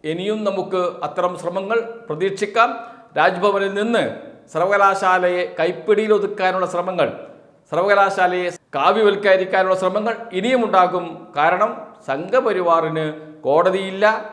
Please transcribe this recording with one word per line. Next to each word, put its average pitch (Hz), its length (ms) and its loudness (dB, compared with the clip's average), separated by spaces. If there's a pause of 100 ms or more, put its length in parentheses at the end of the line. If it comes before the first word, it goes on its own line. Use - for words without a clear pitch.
(100)
ഇനിയും 196 280 -4 (100)
നമുക്ക് 185 340 -2 (240)
അത്തരം 180 260 -2 (100)
ശ്രമങ്ങൾ 190 360 -2 (300)
പ്രതീക്ഷിക്കാം. 196 640 0 (480)
രാജ്ഭവനിൽ 190 640 0
നിന്ന് 220 240 0 (480)
സർവകലാശാലയെ 185 920 2 (160)
കൈപ്പിടിയിൽ 208 600 0
ഒതുക്കാനുള്ള 185 560 0
ശ്രമങ്ങൾ, 175 340 0 (640)
സർവകലാശാലയെ 185 760 2 (280)
കാവ്യവൽക്കരിക്കാനുള്ള 190 1040 2
ശ്രമങ്ങൾ 214 320 -2 (240)
ഇനിയും 240 300 2
ഉണ്ടാകും. 180 360 2 (340)
കാരണം 180 320 2 (380)
സംഘപരിവാറിന് 165 960 0 (400)
കോടതിയില്ല 190 600 2 (280)